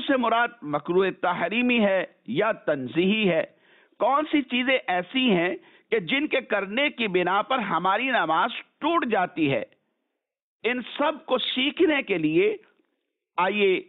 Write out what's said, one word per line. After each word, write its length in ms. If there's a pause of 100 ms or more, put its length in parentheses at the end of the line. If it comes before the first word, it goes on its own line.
سے 100
مراد 320 (140)
مکروہ 440 (140)
تحریمی 640
ہے 200 (220)
یا 260
تنزیہی 800
ہے، 140 (540)
کون 340
سی 100
چیزیں 440
ایسی 440
ہیں 260 (340)
کہ 80
جن 280
کے 140
کرنے 500
کی 180
بنا 340
پر 160
ہماری 520
نماز 400 (280)
ٹوٹ 280
جاتی 460
ہے۔ 100 (1000)
ان 180 (180)
سب 280
کو 120
سیکھنے 640
کے 160
لیے 380 (800)
آئیے 520